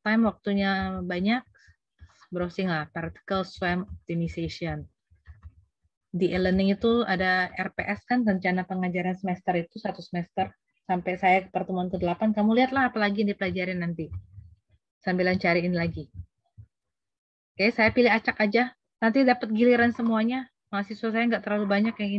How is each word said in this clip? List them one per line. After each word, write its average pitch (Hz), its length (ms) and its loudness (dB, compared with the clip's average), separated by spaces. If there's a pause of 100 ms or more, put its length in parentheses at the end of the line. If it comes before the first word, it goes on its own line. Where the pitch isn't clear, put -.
time, 220 240 2
waktunya 196 800 0
banyak, 190 400 0 (880)
browsing 175 400 -4
lah, 156 160 -4
particle 170 560 -6
swarm 180 400 -4
optimization. 165 1040 -6 (1200)
Di 180 240 -2
e-learning 190 400 2
itu 233 320 2
ada 185 480 0
R 185 160 -6
P - 160 -8
S 202 240 -6
kan, 247 160 0
rencana 185 400 0
pengajaran 185 480 -2
semester 180 480 -4
itu, 175 160 -10
satu 190 240 -8
semester. 175 480 -6 (400)
Sampai 180 320 -2
saya 190 320 4
pertemuan 185 320 -2
kedelapan, 180 480 0
kamu 214 240 4
lihatlah 262 320 2
apalagi 208 320 -2
yang 202 160 2
dipelajarin 185 480 -2
nanti. 165 240 -6 (960)
Sambilan 185 320 2
cariin 175 400 2
lagi. 170 320 -4 (1400)
Oke, 196 180 2
saya 226 220 2
pilih 240 160 6
acak 220 320 0
aja. 226 320 0 (260)
Nanti 226 240 4
dapat 247 300 2
giliran 240 420 4
semuanya. 233 540 0 (240)
Mahasiswa 208 400 -6
saya 226 160 0
nggak 202 160 -2
terlalu 208 240 -2
banyak 214 280 2
yang 202 220 -4